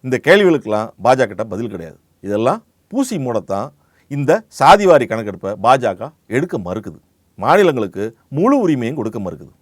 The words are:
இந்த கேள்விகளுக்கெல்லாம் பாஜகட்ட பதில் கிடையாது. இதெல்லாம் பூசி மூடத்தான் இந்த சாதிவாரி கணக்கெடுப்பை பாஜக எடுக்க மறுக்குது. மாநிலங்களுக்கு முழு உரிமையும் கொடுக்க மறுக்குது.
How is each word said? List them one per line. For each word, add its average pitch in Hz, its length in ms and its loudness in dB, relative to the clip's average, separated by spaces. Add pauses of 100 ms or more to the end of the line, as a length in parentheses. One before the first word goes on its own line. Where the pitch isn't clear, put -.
இந்த 127 100 -2 (120)
கேள்விகளுக்கெல்லாம் 147 600 2 (160)
பாஜகட்ட 117 380 2 (100)
பதில் 104 200 -6
கிடையாது. 82 240 -14 (300)
இதெல்லாம் 117 320 0 (320)
பூசி 254 240 -4 (100)
மூடத்தான் 107 420 -6 (480)
இந்த 143 160 0 (280)
சாதிவாரி 165 520 6
கணக்கெடுப்பை 101 400 -8 (140)
பாஜக 120 440 0 (260)
எடுக்க 170 220 -2 (100)
மறுக்குது. 90 320 -10 (440)
மாநிலங்களுக்கு 131 600 0 (340)
முழு 240 260 2
உரிமையும் 139 360 -2
கொடுக்க 110 260 -6
மறுக்குது. 76 360 -12